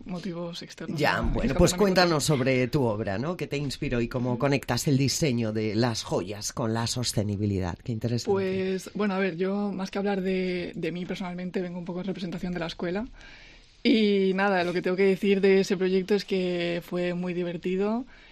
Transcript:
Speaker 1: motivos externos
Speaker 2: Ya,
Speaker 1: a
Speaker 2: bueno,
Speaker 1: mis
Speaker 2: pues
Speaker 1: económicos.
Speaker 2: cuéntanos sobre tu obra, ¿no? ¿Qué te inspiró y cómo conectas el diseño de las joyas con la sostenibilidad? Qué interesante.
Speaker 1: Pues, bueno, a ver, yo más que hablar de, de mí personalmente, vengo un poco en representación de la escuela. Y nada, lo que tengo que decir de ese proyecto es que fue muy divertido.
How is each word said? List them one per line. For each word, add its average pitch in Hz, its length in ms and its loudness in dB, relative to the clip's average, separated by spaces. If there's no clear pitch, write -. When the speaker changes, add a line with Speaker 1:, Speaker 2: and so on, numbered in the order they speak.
Speaker 1:
motivos 175 580 -8
externos 160 360 -10
Speaker 2:
Ya, 113 200 2
Speaker 1:
a - 20 -2
Speaker 2:
bueno, - 100 0
Speaker 1:
mis 107 100 0
Speaker 2:
pues 151 300 2
Speaker 1:
económicos. 180 80 -4
Speaker 2:
cuéntanos 180 460 4
sobre 131 420 2
tu 139 160 0
obra, 104 340 0
¿no? 160 200 -4
¿Qué 151 100 -8
te 143 100 -6
inspiró 135 440 -4
y 117 80 -2
cómo 123 320 -2
conectas 139 480 0
el 135 100 4
diseño 120 540 2
de 107 240 0
las 117 260 2
joyas 104 500 -4
con 113 220 -2
la 117 140 -2
sostenibilidad? 101 920 -2
Qué - 140 -6
interesante. 120 400 -2
Speaker 1:
Pues, 190 640 -2
bueno, 202 200 0
a 190 60 0
ver, 185 160 0
yo 196 340 0
más 185 220 -6
que 202 60 -4
hablar 196 220 0
de, 185 540 -2
de 165 160 -2
mí 175 160 -6
personalmente, 180 540 -6
vengo 180 180 -6
un 175 60 -8
poco 175 160 -6
en 208 60 -6
representación 180 460 -4
de 175 60 -4
la 165 80 -4
escuela. 185 400 -4
Y 202 500 6
nada, 190 300 4
lo 175 80 0
que 170 100 0
tengo 185 140 2
que 196 80 4
decir 196 360 4
de 196 200 8
ese 190 160 2
proyecto 185 400 2
es 190 80 0
que 175 600 0
fue 175 300 -2
muy 180 200 -4
divertido. 185 680 0